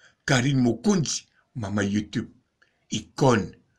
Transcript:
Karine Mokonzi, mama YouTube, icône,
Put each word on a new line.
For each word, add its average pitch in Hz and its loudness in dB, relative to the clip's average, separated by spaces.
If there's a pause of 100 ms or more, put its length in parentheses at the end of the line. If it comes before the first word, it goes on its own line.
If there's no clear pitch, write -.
(240)
Karine 135 2
Mokonzi, 135 0 (280)
mama 101 -4
YouTube, 104 -4 (600)
icône, 113 0 (260)